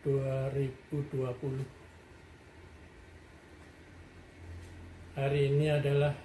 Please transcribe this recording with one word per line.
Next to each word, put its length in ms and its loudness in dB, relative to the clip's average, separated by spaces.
dua 480 2
ribu 560 -2
dua 320 0
puluh. 240 -2
Hari 400 6
ini 160 6
adalah 400 6